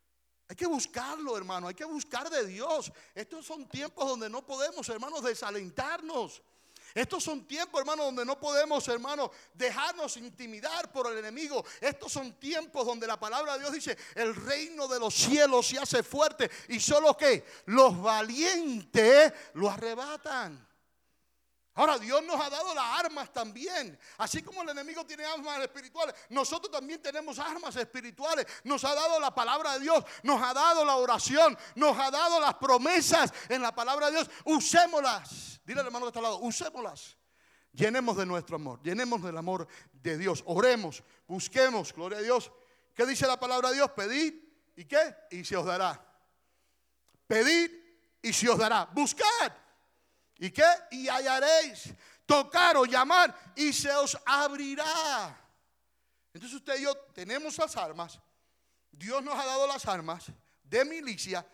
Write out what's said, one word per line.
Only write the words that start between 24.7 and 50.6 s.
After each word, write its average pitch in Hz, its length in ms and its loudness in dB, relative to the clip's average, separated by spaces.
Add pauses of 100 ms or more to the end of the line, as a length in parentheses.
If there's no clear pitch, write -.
enemigo 311 340 -10
tiene 302 220 -12
armas 294 340 -6
espirituales, 269 540 -6 (160)
nosotros 294 420 -4
también 302 300 -8
tenemos 294 360 -8
armas 311 380 -8
espirituales. 254 680 -4 (180)
Nos 262 200 -2
ha 285 100 0
dado 320 260 2
la 277 140 0
palabra 277 400 0
de 269 60 -4
Dios, 302 220 4 (200)
nos 254 180 2
ha 254 140 0
dado 311 320 6
la 277 100 4
oración, 254 640 4 (160)
nos 277 240 4
ha 269 120 0
dado 330 300 2
las 277 140 4
promesas 277 760 4 (200)
en 254 100 -2
la 233 140 -4
palabra 269 320 0
de 294 60 2
Dios. 320 180 0 (160)
Usémoslas. 302 1200 2
Dile 269 140 -4
al 262 60 -4
hermano 240 200 -6
que 233 40 -6
está 233 100 -8
al - 20 -2
lado, 220 160 -2
usémoslas. 226 800 -8 (560)
Llenemos 226 440 0
de 196 80 -2
nuestro 175 320 -4
amor, 131 260 -12
llenemos 220 400 -4
del 170 140 -8
amor 170 320 -6 (240)
de 156 240 -6
Dios. 175 300 -2
Oremos, 202 560 2 (240)
busquemos, 220 640 0
gloria 185 260 -10
a 208 40 -6
Dios. 240 280 0 (440)
¿Qué 233 100 2
dice 269 220 2
la 254 120 2
palabra 254 300 0
de 254 60 0
Dios? 277 160 4
Pedid, 277 440 -2 (420)
¿y 170 100 -16
qué? 294 280 2 (160)
Y 175 140 -12
se 196 140 -4
os 165 80 -2
dará. 180 360 -2 (1200)
Pedid, 330 440 4 (520)
y 226 100 -4
se 233 160 2
os 220 80 6
dará. 214 300 2
Buscad. 294 640 0 (840)
¿Y 185 120 -6
qué? 302 160 4 (240)